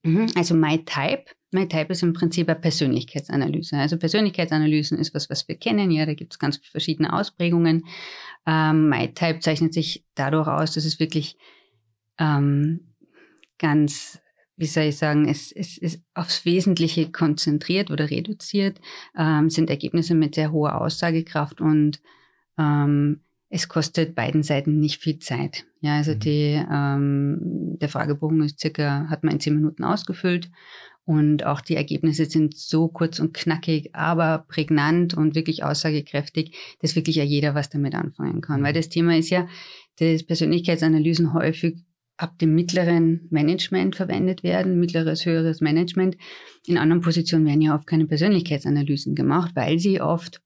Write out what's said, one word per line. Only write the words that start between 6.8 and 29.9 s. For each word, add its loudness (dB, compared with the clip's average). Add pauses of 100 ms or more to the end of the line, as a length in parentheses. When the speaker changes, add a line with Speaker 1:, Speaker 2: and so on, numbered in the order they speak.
Speaker 1:
Ausprägungen. 2 (600)
Ähm, 4
MyType -2
zeichnet 0
sich -4
dadurch 0
aus, 0
dass -2
es -4
wirklich, -2 (840)
ähm, 0 (680)
ganz, 0 (380)
wie -4
soll 0
ich 0
sagen, 2
es, -4
es -10
ist -6 (120)
aufs -4
Wesentliche 2
konzentriert 0
oder -2
reduziert, -4 (380)
ähm, 2
sind 0
Ergebnisse -2
mit 2
sehr 0
hoher -2
Aussagekraft -4
und, 2 (560)
ähm, 2 (280)
es -6
kostet -2
beiden 0
Seiten 0
nicht -2
viel -4
Zeit. -6 (140)
Ja, 0
also 0
Speaker 2:
Mhm. -4
Speaker 1:
die, 0
ähm, 0 (420)
der -4
Fragebogen 0
ist -4
circa, -2
hat -4
man 0
in -2
zehn 0
Minuten 0
ausgefüllt -2 (560)